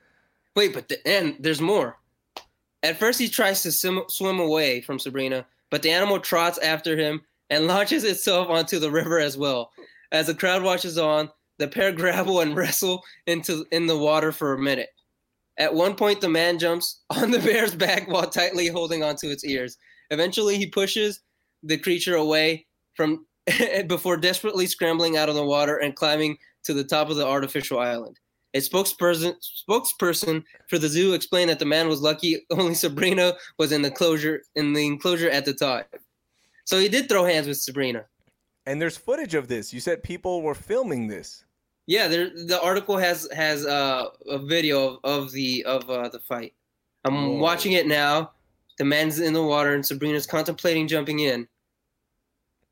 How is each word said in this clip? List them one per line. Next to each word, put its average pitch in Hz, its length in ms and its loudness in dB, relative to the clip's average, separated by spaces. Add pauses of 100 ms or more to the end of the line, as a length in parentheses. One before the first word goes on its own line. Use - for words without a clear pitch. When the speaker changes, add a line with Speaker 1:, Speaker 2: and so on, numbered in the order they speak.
(560)
Speaker 1:
Wait, 202 180 2
but - 160 -10
the, - 180 -8
and 170 320 2
there's 151 220 0
more. 165 360 0 (840)
At 156 140 0
first, 240 220 2
he 240 80 0
tries 196 360 0
to 170 80 -2
sim-, 185 360 0
swim 190 320 -2
away 156 420 2
from 135 180 -6
Sabrina, 131 460 -4 (240)
but 147 120 -2
the 156 100 2
animal 190 280 2
trots 175 400 2
after 160 360 0
him 151 260 0 (280)
and 151 180 4
<laughs> - 0 -
launches 202 380 2
itself 185 440 0
onto 165 300 0
the 151 100 0
river 160 300 2
as 143 180 0
well. 135 340 -2 (420)
As 156 140 2
the 165 60 0
crowd 185 300 2
watches 180 340 0
on, 151 320 2 (280)
the 147 100 -2
pair 190 240 2
<laughs> - 0 -
grapple 180 480 0
and 151 160 0
wrestle 180 480 -2 (240)
into, 165 460 -2
in 170 140 0
the 160 100 2
water 156 340 2
for 147 220 -2
a 131 60 -2
minute. 135 300 0 (680)
At 151 160 0
one 180 220 2
point, 208 260 2
the 190 80 0
man 170 300 2
jumps 170 460 -2
<laughs> - 40 -20
on 233 220 0
the 233 80 2
bear's 208 360 2
back 185 320 0
while 175 220 0
tightly 175 400 0
holding 165 340 -2
onto 151 240 -4
its 143 160 -8
ears. 131 340 -4 (340)
Eventually, 196 460 2
he 196 80 0
pushes 202 540 -2 (420)
the 156 160 -2
creature 175 380 0
away 156 500 2 (300)
from 160 320 0 (180)
<laughs> 196 420 0
before 175 300 0
desperately 185 480 0
scrambling 165 520 0
out 151 120 2
of 151 60 -2
the 147 100 0
water 147 320 2
and 143 180 -2
climbing 151 400 0 (280)
to 156 100 -4
the 139 100 -2
top 151 260 0
of 156 80 -2
the 143 100 0
artificial 139 500 -2
island. 117 420 -4 (360)
A 139 40 2
spokesperson, 175 760 0 (340)
spokesperson 175 720 0 (240)
for 175 120 0
the 156 80 0
zoo 180 260 2
explained 175 380 0
that 147 80 -2
the 160 60 -2
man 160 220 2
was 151 140 0
lucky 160 480 0
only 170 240 2
Sabrina 180 640 2 (240)
was 156 120 2
in 151 120 2
the 139 80 0
closure, 156 500 0 (140)
in 147 180 0
the 147 140 2
enclosure 165 420 0
at 139 160 0
the 143 80 0
time. 131 300 -2 (800)
So 190 140 2
he 196 100 4
did 269 180 2
throw 196 180 4
hands 160 200 2
with 143 120 -4
Sabrina. 127 480 -4 (600)
Speaker 2:
And 143 160 -4
there's 165 160 -2
footage 247 380 -4
of 135 120 0
this. 117 240 -4
You 120 80 -12
said 165 220 -2
people 180 400 -4
were 151 140 -2
filming 190 520 -4
this. 95 360 -12 (420)
Speaker 1:
Yeah, 214 220 2
there, 170 240 0
the 170 320 -2
article 190 340 0
has, 175 340 0
has, 151 360 0
uh, 135 380 0 (220)
a 139 120 -4
video 139 560 2
of, - 80 -20
of 139 280 -2
the, 127 340 -4
of, 131 220 -2
uh, 123 220 -4
the 120 100 -14
fight. 120 360 -8 (500)
I'm 139 280 0
Speaker 2:
Whoa. 139 40 -2
Speaker 1:
watching 170 360 2
it 175 120 4
now. 151 460 2 (480)
The 139 60 0
man's 151 340 2
in 160 140 0
the 160 100 2
water 147 320 2
and 139 100 -4
Sabrina's 147 400 -2
contemplating 160 600 -2
jumping 151 320 -2
in. 123 280 -2 (1200)